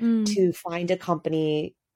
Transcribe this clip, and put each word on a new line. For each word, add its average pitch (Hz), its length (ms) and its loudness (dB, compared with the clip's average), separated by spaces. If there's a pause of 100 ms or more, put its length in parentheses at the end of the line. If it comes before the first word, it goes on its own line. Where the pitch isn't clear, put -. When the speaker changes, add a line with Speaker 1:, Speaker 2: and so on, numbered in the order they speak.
Speaker 1:
Mm. 226 320 2
Speaker 2:
to 185 200 4
find 175 400 -4
a 185 40 0
company 156 800 -2 (220)